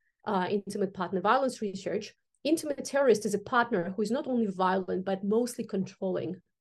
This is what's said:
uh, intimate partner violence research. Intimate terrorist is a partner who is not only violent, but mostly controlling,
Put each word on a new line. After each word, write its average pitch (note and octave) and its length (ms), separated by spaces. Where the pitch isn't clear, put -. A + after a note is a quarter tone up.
uh, F#3 240
intimate G3+ 440
partner F3+ 280
violence B3 400
research. F#3+ 520
Intimate D4 400
terrorist B3+ 420
is G3+ 80
a G3+ 60
partner A3 560
who A3+ 60
is G#3 100
not C#4 160
only A#3+ 200
violent, F#3 580
but F#3+ 180
mostly A3+ 400
controlling, F#3 720